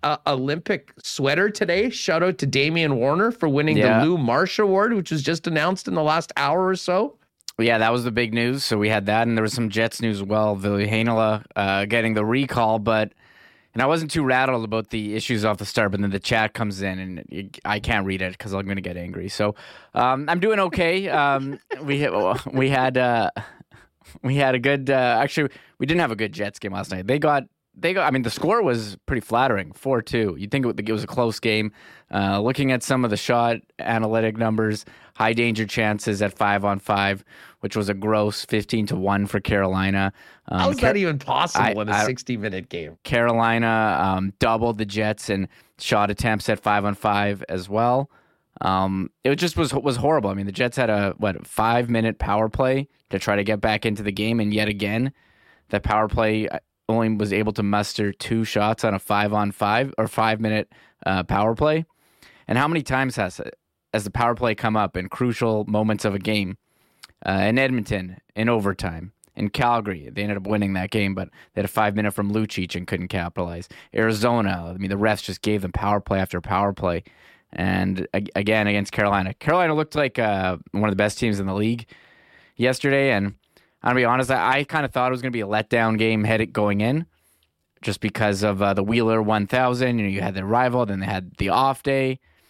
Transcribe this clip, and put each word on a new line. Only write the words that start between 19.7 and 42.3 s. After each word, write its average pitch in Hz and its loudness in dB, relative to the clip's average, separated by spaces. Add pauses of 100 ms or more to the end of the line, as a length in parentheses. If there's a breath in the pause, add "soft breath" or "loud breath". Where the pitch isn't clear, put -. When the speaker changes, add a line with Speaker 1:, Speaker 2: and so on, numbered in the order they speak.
Speaker 2:
um, 131 2
I'm 175 0
doing 214 2
okay. 185 0
Um, 139 0 (100)
<laughs> 233 -8
we 143 -2
ha-, 101 0
we 135 2
had, 131 2
uh, 120 2 (920 loud breath)
we 127 0
had 135 4
a - -2
good, 135 0
uh, 123 4
actually, 143 -2 (280 loud breath)
we 127 -2
didn't 165 2
have 147 2
a 110 -4
good 101 -4
Jets 104 -8
game 98 -8
last 95 -6
night. 95 -6
They 135 2
got, 147 2 (320)
they 170 -2
got, 170 2
I - 2
mean, 131 0
the 113 -4
score 214 0
was 113 -2 (100)
pretty 117 -4
flattering, 110 0
four 131 -2
two. 107 -2
You'd 101 -10
think 135 0
it 110 -4
was 110 -2
a - -8
close 117 -2
game. 107 0 (420 loud breath)
Uh, 98 2
looking 131 0
at 123 0
some 127 0
of 117 0
the 104 2
shot 117 2 (200)
analytic 110 0
numbers, 110 0 (300 loud breath)
high 113 2
danger 113 0
chances 104 0
at 101 0
five 101 0
on 101 0
five, 98 0 (360 loud breath)
which 95 -8
was 101 0
a 104 -2
gross 104 0
fifteen 107 -2
to - -4
one 98 0
for 101 -4
Carolina. 98 0 (360 loud breath)
Um, 90 -2
Speaker 1:
How 185 4
is 233 -2
Speaker 2:
Car- 233 4
Speaker 1:
that - 2
even 165 0
possible 123 0
Speaker 2:
I, 107 -2
Speaker 1:
in 95 -4
a - -2
Speaker 2:
I, 104 2
Speaker 1:
sixty-minute 107 -4